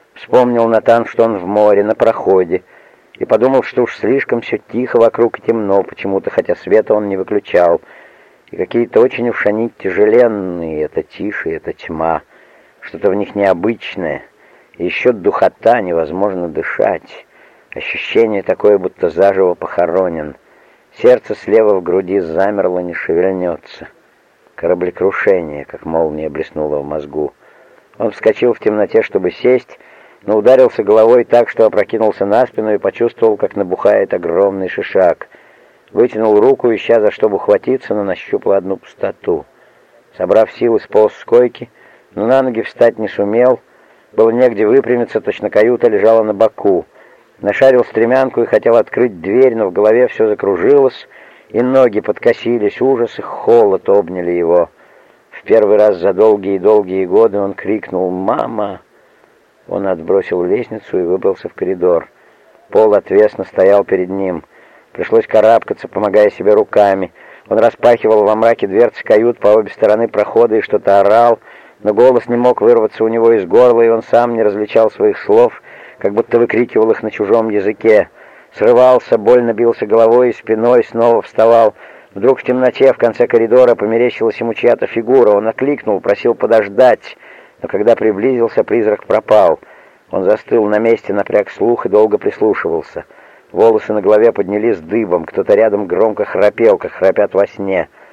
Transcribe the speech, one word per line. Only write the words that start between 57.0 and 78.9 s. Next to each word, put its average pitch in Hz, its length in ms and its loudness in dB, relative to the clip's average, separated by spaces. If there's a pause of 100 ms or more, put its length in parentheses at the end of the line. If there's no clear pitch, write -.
годы 101 340 2
он 98 140 -6
крикнул: 95 580 -6
«Мама!». 101 720 -6 (840)
Он 98 200 -6
отбросил 90 560 -2
лестницу 107 560 -6
и 90 40 -2
выбрался 92 440 -4
в - 60 -20
коридор. 90 560 -2 (600)
Пол 107 240 2
отвесно 101 520 0
стоял 98 400 2
перед 92 240 -4
ним. 92 340 -6 (480)
Пришлось 110 340 -2
карабкаться, 110 640 0
помогая 104 420 0
себе 98 240 0
руками. 101 600 0 (340)
Он 104 100 -2
распахивал 110 680 2
во 107 100 2
мраке 113 320 0
дверцы 104 360 0
кают 113 360 2
по - 80 0
обе 107 240 2
стороны 110 380 0
прохода 110 480 0
и 104 40 -2
что-то 101 380 0
орал, 110 400 2 (420)
но 104 120 -2
голос 123 340 2
не 117 80 -4
мог 123 260 0
вырваться 113 420 2
у 113 40 2
него 113 240 2
из 104 140 0
горла, 117 360 4
и 117 80 4
он 113 140 0
сам 120 320 0
не 110 80 -2
различал 107 480 0
своих 104 260 -2
слов, 113 460 0 (340)
как 101 160 -6
будто 117 240 -2
выкрикивал 117 540 0
их - 100 -6
на 110 80 -6
чужом 110 400 0
языке. 104 600 0 (440)
Срывался, 123 640 2